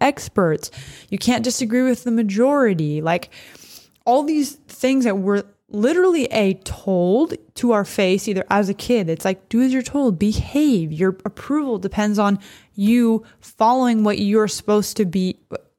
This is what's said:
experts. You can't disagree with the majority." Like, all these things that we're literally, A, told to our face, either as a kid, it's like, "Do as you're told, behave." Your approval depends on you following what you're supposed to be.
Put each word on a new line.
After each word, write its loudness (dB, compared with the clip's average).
experts. -2
You -6
can't 0
disagree -2
with 0
the -2
majority." 0
Like, -2
all 4
these -2
things 0
that 0
we're 0
literally, 2
A, 0
told 0
to 0
our 0
face, 0
either -2
as 2
a -2
kid, -2
it's -4
like, -4
"Do 0
as 2
you're 0
told, 0
behave." 0
Your 0
approval -4
depends -2
on 2
you 2
following 2
what 0
you're 2
supposed -2
to 2
be. -4